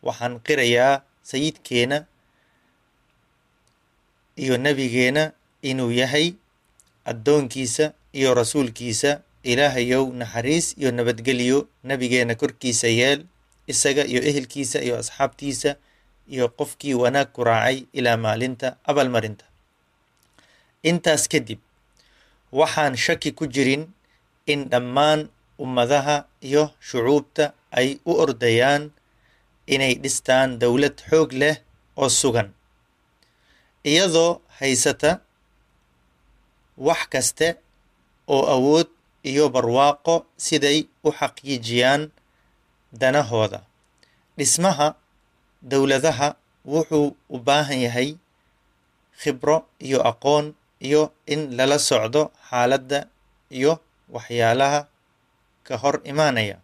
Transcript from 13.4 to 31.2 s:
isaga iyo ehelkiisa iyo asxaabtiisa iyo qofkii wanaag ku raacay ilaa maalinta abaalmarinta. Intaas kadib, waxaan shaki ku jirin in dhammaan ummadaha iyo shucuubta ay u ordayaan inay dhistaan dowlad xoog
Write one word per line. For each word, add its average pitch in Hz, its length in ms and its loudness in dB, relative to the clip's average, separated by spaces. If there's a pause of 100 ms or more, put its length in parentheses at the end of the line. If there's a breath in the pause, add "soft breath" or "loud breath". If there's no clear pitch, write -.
isaga 143 380 0
iyo 123 180 0
ehelkiisa 139 600 -4
iyo 123 160 -2
asxaabtiisa 139 760 -4 (540)
iyo 127 200 -2
qofkii 143 440 -6
wanaag 127 380 2
ku 123 120 -6
raacay 117 480 2
ilaa 120 260 0
maalinta 117 680 -4
abaalmarinta. 123 640 -2 (1400 soft breath)
Intaas 165 440 0
kadib, 117 320 -4 (920 soft breath)
waxaan 147 420 0
shaki 156 360 -2
ku - 160 -8
jirin 135 400 -2 (600)
in 143 200 -2
dhammaan 139 640 0 (300)
ummadaha 139 680 0 (160)
iyo 143 200 2 (160)
shucuubta 139 720 -2 (160)
ay 131 340 -2
u 165 160 0
ordayaan 135 720 2 (760)
inay 135 280 0
dhistaan 131 640 0
dowlad 127 380 2 (100)
xoog 156 240 2